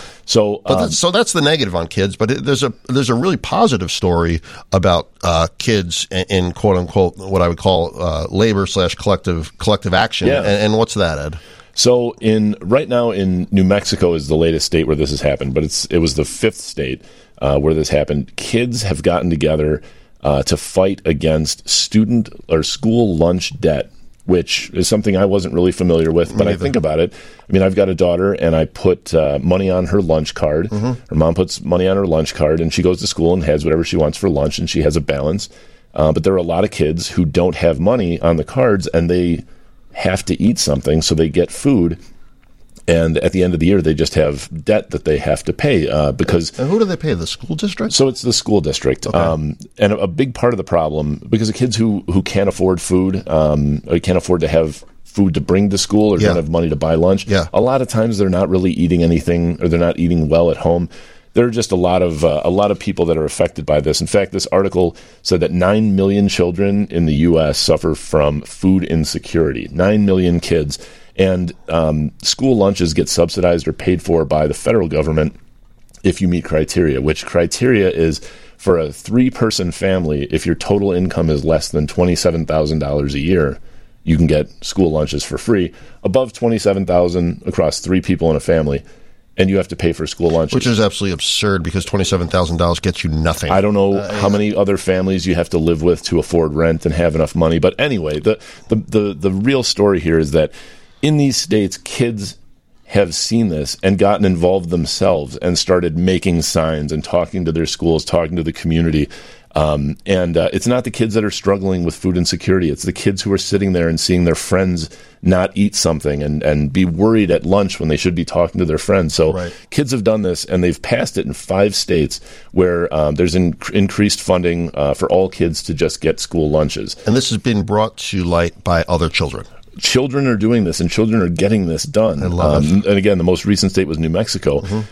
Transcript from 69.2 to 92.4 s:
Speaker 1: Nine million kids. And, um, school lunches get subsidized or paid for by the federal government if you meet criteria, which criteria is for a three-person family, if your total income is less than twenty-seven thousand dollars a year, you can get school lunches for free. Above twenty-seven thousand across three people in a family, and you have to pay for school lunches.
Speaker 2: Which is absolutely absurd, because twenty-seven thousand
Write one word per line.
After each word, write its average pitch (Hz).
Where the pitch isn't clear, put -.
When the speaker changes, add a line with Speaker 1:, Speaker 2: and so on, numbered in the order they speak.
Speaker 1:
Nine 98
million 90
kids. 78
And, 92
um, 78
school 127
lunches 95
get 85
subsidized 87
or 78
paid 92
for 82
by 76
the 73
federal 104
government 78
if 92
you 92
meet 87
criteria, 78
which 76
criteria 95
is 82
for -
a 78
three-person 113
family, 85
if 76
your 85
total 98
income 87
is 73
less 80
than 76
twenty-seven 87
thousand 78
dollars 71
a 71
year, 76
you 82
can 85
get 76
school 92
lunches 76
for -
free. 98
Above 113
twenty-seven 101
thousand 87
across 85
three 90
people 82
in 78
a 73
family, 76
and 95
you 98
have 87
to -
pay 82
for 80
school 85
lunches. 80
Speaker 2:
Which 127
is 113
absolutely 101
absurd, 98
because 82
twenty-seven 92
thousand 85